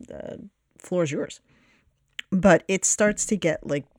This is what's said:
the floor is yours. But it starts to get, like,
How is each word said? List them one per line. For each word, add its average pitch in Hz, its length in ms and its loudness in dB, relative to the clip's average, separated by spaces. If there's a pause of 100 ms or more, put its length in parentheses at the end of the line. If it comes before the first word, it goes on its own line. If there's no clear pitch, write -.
the - 400 -14 (320)
floor 180 240 -2
is 143 80 -2
yours. - 280 -6 (920)
But 185 360 6
it 190 180 -2
starts - 420 0
to 214 100 0
get, 165 300 -2
like, 190 180 -4 (140)